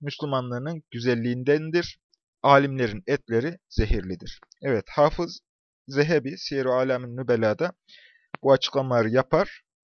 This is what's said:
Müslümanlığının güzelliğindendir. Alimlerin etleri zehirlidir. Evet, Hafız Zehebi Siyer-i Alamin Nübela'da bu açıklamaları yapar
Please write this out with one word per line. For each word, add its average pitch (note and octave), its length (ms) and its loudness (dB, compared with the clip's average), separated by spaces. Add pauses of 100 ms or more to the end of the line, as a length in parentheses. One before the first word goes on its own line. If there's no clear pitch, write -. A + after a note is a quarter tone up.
Müslümanlığının C#3 880 -6
güzelliğindendir. B2+ 1080 0 (440)
Alimlerin C3+ 640 4
etleri C3+ 520 -2 (100)
zehirlidir. G2+ 720 -2 (220)
Evet, A#2+ 280 -2
Hafız - 500 0 (480)
Zehebi C#3+ 500 0
Siyer-i C3+ 300 -4
Alamin B2+ 480 -2
Nübela'da A#2+ 560 0 (680)
bu C3+ 100 6
açıklamaları B2+ 580 2
yapar D#3 520 0 (220)